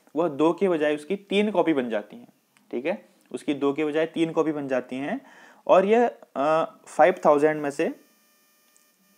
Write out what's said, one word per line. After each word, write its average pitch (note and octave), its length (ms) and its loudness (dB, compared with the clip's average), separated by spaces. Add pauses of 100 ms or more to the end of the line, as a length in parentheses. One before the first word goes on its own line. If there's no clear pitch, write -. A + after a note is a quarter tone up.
(160)
वह E3+ 120 0
दो D3+ 240 2
के F#3+ 160 0
बजाय D3+ 260 0
उसकी D3+ 220 -6
तीन G3+ 340 -2
कॉपी E3 220 2
बन B2+ 180 -2
जाती G#2+ 260 -6
हैं। A#2+ 120 -20 (420)
ठीक B2 160 -6
है, G3+ 180 -6 (280)
उसकी C#3+ 220 -6
दो C#3 180 0
के D3+ 120 -4
बजाय D#3 220 0
तीन E3 260 -2
कॉपी D#3 200 0
बन C#3+ 160 -6
जाती B2+ 280 -4
हैं। D#3+ 240 -6 (460)
और F3+ 180 6
यह, A3+ 260 2 (260)
अ, D#3 400 0 (100)
फ़ाइव E3+ 280 4 (100)
थाउजेंड D3+ 380 4
में C#3+ 80 -4
से F3+ 240 -2 (1200)